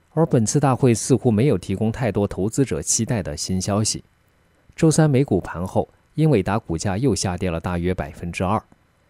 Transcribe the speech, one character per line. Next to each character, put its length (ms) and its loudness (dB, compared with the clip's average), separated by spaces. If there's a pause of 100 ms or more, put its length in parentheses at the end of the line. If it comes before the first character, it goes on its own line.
(140)
而 140 2
本 180 2
次 140 0
大 160 2
会 180 4
似 220 2
乎 160 2
没 160 2
有 100 2
提 180 -6
供 160 -2
太 200 -2
多 160 0
投 200 -4
资 160 0
者 200 -4
期 200 -2
待 200 -2
的 120 -6
新 240 -4
消 240 0
息。 200 -4 (720)
周 160 4
三 180 4
美 140 4
股 180 0
盘 240 -8
后， 240 -2 (240)
英 140 2
伟 140 4
达 160 -2
股 180 -4
价 220 -2
又 160 0
下 240 -2
跌 140 -2
了 80 -4
大 180 -4
约 160 0
百 180 -6
分 200 -10
之 120 -4
二。 160 0 (500)